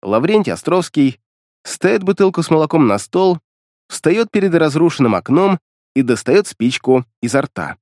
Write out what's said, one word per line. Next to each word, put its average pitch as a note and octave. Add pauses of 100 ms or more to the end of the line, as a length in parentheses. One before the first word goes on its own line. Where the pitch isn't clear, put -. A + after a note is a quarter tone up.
Лаврентий C#3
Островский D3 (440)
ставит G3
бутылку F#3+
с -
молоком D#3
на G2+
стол, F3+ (480)
встаёт G3+
перед F#3+
разрушенным D#3
окном E3+ (360)
и C3+
достаёт C3
спичку B2+ (160)
изо B2+
рта. -